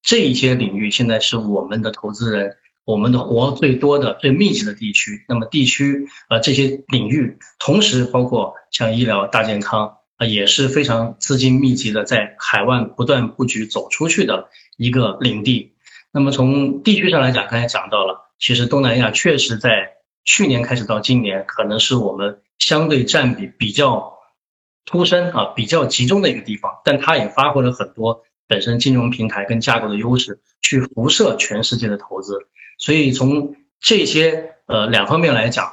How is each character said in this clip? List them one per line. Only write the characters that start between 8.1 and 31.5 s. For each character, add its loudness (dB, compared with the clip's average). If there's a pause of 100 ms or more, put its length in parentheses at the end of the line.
括 -2 (160)
像 -2
医 2
疗、 0
大 2
健 -2
康， -4 (200)
呃， -2
也 0
是 2
非 0
常 -2
资 -2
金 4
密 4
集 -2
的， -2
在 -2
海 0
外 2 (140)
不 0
断 2
布 -2
局 -4
走 -6
出 -4
去 2
的 -4 (280)
一 0
个 0
领 -2
地。 -2 (380)
那 -2
么 2
从 0
地 4
区 2
上 2
来 2
讲， -2
刚 -2
才 -2
讲 -4
到 0
了， -10
其 0
实 0
东 0
南 2
亚 2
确 2
实 -2
在 0 (280)
去 2
年 0
开 -2
始 -4
到 -2
今 2
年， -4
可 -4
能 -2
是 2
我 0
们 -6 (180)
相 2
对 2
占 2
比 -8
比 -4
较 0 (680)
突 0
升 2
啊， 0 (100)
比 -2
较 0
集 -2
中 2
的 2
一 -2
个 -10
地 -8
方， -8 (120)
但 2
它 2
也 -2
发 0
挥 2
了 2
很 -8
多 -4 (260)
本 0
身 0
金 2
融 2
平 -2
台 -4
跟 -2
架 0
构 -4
的 -4
优 0
势， -4 (220)
去 2
辐 -2
射 2
全 -4